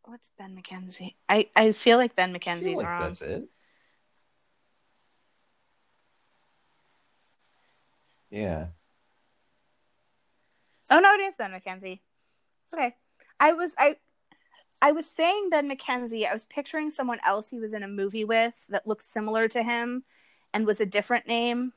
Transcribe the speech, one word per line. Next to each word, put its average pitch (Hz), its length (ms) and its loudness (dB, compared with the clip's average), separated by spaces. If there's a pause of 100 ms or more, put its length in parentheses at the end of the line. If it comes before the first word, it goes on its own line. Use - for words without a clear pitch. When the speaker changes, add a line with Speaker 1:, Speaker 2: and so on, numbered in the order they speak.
Speaker 1:
What's 233 340 -20
Ben 190 240 -18
McKenzie? 185 540 -16 (140)
I, 208 280 4
I 220 160 8
feel 233 240 6
like 247 200 2
Ben 180 180 0
Speaker 2:
I 175 40 -10
feel - 20 -10
Speaker 1:
McKenzie's 175 360 -4
Speaker 2:
like 214 120 -4
Speaker 1:
wrong. 175 120 -4
Speaker 2:
that's 180 220 -6
it. - 260 -8 (4000)
Yeah. 87 380 -4 (2250)
Speaker 1:
Oh, 302 100 10
no, 392 140 8
it 403 60 2
is 392 160 -4
Ben 196 160 -8
McKenzie. 185 480 -12 (760)
Okay. 262 200 -2 (440)
I 302 140 8
was, 330 260 -4
I, 285 180 4 (840)
I 294 100 6
was 311 160 -4
saying 370 420 0
Ben 294 200 0
McKenzie. 247 580 -4
I - 40 -2
was 220 120 -6
picturing 302 460 -8
someone 247 340 -6
else 208 260 -2
he 247 80 -12
was 214 140 -8
in 208 100 -8
a 196 60 -10
movie 202 360 -6
with 226 440 0
that 202 180 -4
looked 214 160 -6
similar 220 460 -2
to 233 140 -2
him 240 420 -4 (480)
and 214 140 0
was 208 140 0
a 208 60 0
different 208 400 -2
name. 240 500 -2